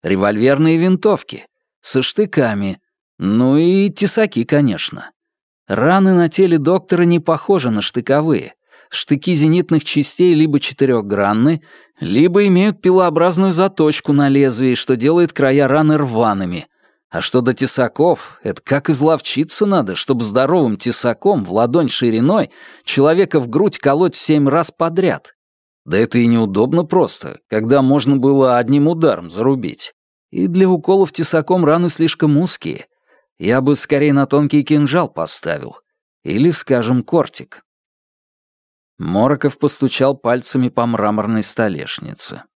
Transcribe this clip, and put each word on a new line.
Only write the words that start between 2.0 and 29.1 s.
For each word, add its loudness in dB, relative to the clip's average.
штыками, -2
ну 2
и 2
тесаки, -2
конечно. -2
Раны 2
на 4
теле 2
доктора 0
не 2
похожи 0
на -2
штыковые. -2
Штыки -2
зенитных 2
частей 0
либо 2
четырехгранны, 0
либо 2
имеют 2
пилообразную 2
заточку 0
на 4
лезвии, 2
что -2
делает 2
края 2
раны 2
рваными. -2
А -8
что 0
до 0
тесаков, -2
это -8
как -4
изловчиться 0
надо, 0
чтобы -2
здоровым 0
тесаком -2
в -10
ладонь 0
шириной 0
человека 2
в -4
грудь 0
колоть 0
семь 0
раз 0
подряд. -4
Да -2
это 0
и 4
неудобно 0
просто, -2
когда 0
можно 2
было 2
одним 2
ударом -2